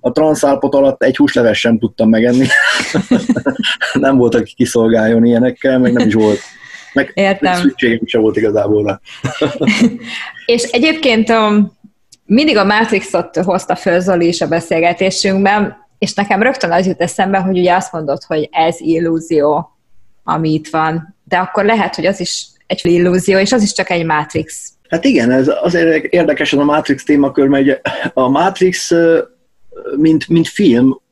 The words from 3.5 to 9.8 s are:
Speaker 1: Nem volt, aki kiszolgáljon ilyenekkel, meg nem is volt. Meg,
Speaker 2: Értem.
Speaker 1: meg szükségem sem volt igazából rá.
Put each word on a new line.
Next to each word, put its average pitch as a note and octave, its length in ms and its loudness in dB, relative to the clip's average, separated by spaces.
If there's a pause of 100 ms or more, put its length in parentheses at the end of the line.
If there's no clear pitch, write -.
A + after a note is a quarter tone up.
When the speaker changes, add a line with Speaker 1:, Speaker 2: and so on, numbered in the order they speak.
Speaker 1:
Nem C3+ 240 0
volt, A#2+ 180 2
aki A2 220 -2
kiszolgáljon A2+ 680 2
ilyenekkel, B2 540 0
meg B2 140 2
nem A#2+ 140 2
is G#2 80 0
volt. G#2+ 240 2 (540)
Meg, C4+ 220 -2
Speaker 2:
Értem. F#3+ 380 0
Speaker 1:
meg F3+ 80 -2
szükségem B2 440 0
sem A2+ 160 0
volt A2 160 2
igazából G#2 480 0
rá. G2+ 160 -4 (800)